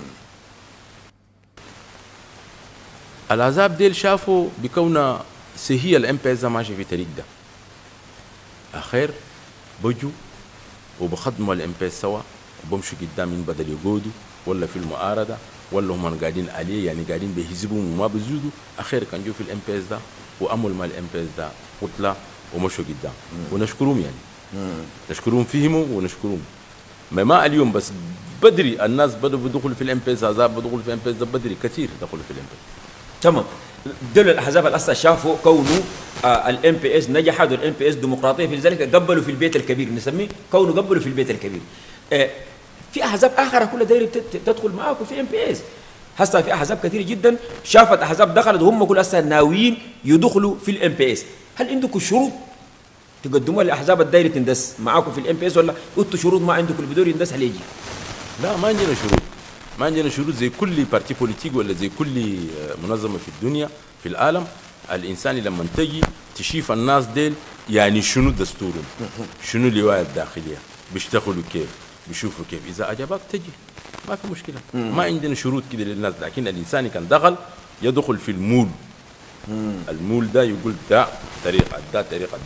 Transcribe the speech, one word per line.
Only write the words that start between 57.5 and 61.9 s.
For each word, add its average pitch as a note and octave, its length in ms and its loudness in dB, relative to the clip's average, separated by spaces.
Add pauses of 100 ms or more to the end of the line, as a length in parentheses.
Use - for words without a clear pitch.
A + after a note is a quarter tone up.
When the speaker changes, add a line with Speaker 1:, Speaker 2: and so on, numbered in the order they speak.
Speaker 1:
لا، G3+ 140 -2
ما F#3 100 2
عندنا G3 280 2
شروط. - 260 2 (580)
ما C3 60 0
عندنا D#3 240 2
شروط C#3+ 260 -2
زي A#2+ 140 0
كل E3 340 0
party - 300 0
politic B2+ 420 -4
ولا G2+ 180 0
زي F#2 160 -4 (100)